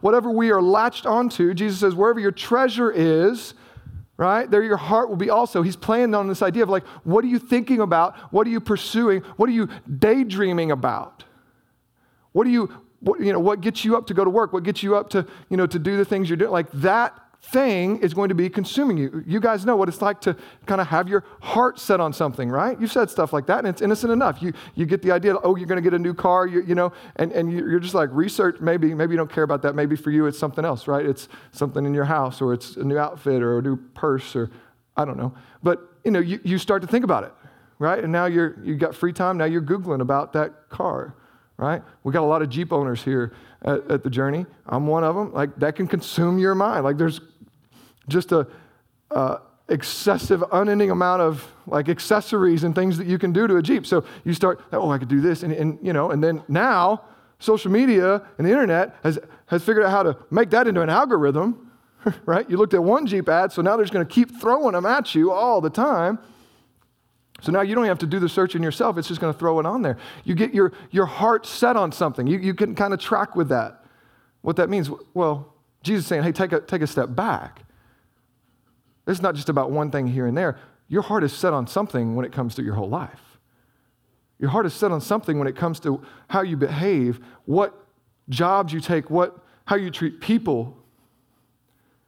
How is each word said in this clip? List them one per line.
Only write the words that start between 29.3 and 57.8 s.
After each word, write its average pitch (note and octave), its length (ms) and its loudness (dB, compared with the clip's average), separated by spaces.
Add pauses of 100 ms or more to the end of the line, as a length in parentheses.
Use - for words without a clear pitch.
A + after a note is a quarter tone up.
care D#3 140 0
about C#3+ 180 0
that. C#3+ 140 0
Maybe D3 180 0
for D3+ 160 -4
you, D3+ 160 4
it's D3 120 -4
something D3+ 260 -4
else, C#3+ 240 -4
right? C#3+ 180 0
It's C#3 220 -4 (240)
something C#3+ 340 -4
in C#3+ 80 0
your C#3+ 100 0
house, C#3+ 360 -2
or B2+ 120 2
it's A#2+ 240 -6
a - 60 -8
new C#3 160 0
outfit, D3 420 -2
or A#2+ 200 0
a - 20 -2
new C3+ 140 -2
purse, C3 580 -4
or A#2 160 -4 (460)
I D3 80 0
don't C3+ 120 -8
know. C3 160 -6 (300)
But, E3+ 300 -2 (120)
you A#3+ 60 0
know, F#3+ 100 2
you, F3 220 -2
you F#3 160 0
start G3 240 0
to F3+ 60 -10
think A#3+ 160 0
about D3+ 180 0
it, G2+ 100 -12 (460)
right? E3 240 -2
And D#3+ 80 -4
now F3 160 0
you're, E3+ 380 0
you D3+ 100 -2
got D#3 220 -2
free F3 160 -2
time, F#3 260 -2
now D#3+ 60 0
you're E3 180 0
Googling E3 380 -2
about C#3 320 -2
that D3+ 380 -4
car, - 440 -6 (420)
right? D3+ 260 -4 (200)
We C3+ 100 -4
got E3 100 2
a D3+ 40 2
lot D#3 160 2
of C#3+ 80 -4
Jeep E3 220 -4
owners C#3 300 -2
here B2+ 300 -2 (300)
at, - 280 -2
at C#3+ 120 0
the C#3+ 80 -4
Journey. C#3 340 -2 (220)
I'm C#3+ 200 -2
one D#3+ 180 2
of D#3+ 120 0
'em. G#3 160 -6
Like, C#3 280 -4
that D3+ 160 0
can F#3 100 -4
consume F3 520 0
your F#3+ 160 2
mind. F#3+ 300 0
Like, C#3+ 140 0
there's E3 220 0 (840)
just E3+ 260 0
a, D#3 140 4 (640)
a C3+ 280 -2 (300)
excessive, - 720 0 (100)
unending G3+ 380 2
amount F3+ 300 2
of, D#3+ 260 0 (200)
like, D3 240 -2
accessories F#3 720 0
and E3 100 0
things F#3 220 0
that F3+ 100 -6
you F3+ 120 0
can F3+ 140 0
do G3+ 140 2
to F#3+ 100 4
a F3 60 2
Jeep. D#3+ 220 0
So E3+ 200 0 (200)
you E3 80 -2
start, E3+ 300 0 (100)
"Oh, F3 180 0
I C#3+ 60 0
could C3 120 -6
do C#3 120 2
this," E3 220 0
and, E3 100 -4
and, D3+ 300 -4
you F#3 100 -4
know, D3 180 0
and D3+ 140 0
then D#3+ 240 0
now F#3+ 540 2 (360)
social G#3+ 320 0
media G3+ 520 4 (160)